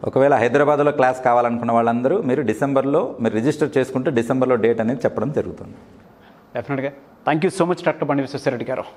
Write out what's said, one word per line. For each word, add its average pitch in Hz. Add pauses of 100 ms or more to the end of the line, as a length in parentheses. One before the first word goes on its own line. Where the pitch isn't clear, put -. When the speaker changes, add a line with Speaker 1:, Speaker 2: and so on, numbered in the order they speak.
Speaker 1:
ఒకవేళ 135
హైదరాబాద్లో 143
class 131
కావాలనుకున్న 120
వాళ్ళందరూ 120
మీరు 131
డిసెంబర్లో 135
మీరు 113
register 143
చేసుకుంటే 127
డిసెంబర్లో 127
date 113
అనేది 120
చెప్పడం 120
జరుగుతుంది. 92 (800)
Speaker 2:
డెఫినెట్గా. 135 (380)
Thank 156
you -
so 170
much, 170
డాక్టర్ 156
బండి 139
విశ్వేశ్వరరెడ్డి 127
గారు. 127 (120)